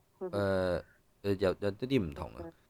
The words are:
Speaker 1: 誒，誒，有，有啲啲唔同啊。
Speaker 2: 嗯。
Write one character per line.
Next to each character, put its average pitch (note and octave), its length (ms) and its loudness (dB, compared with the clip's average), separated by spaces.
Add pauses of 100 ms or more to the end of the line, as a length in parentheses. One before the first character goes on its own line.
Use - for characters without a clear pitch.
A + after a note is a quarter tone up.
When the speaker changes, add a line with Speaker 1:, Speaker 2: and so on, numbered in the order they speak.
(200)
Speaker 1:
誒， F#3 100 -6
誒， G2 1120 -2
有， F#2 220 4
有 G2+ 100 0
啲 G2 160 -6
啲 B2+ 240 4
唔 - 20 -12
同 - 220 -8
啊。 - 80 -12
Speaker 2:
嗯。 E3 100 -12 (160)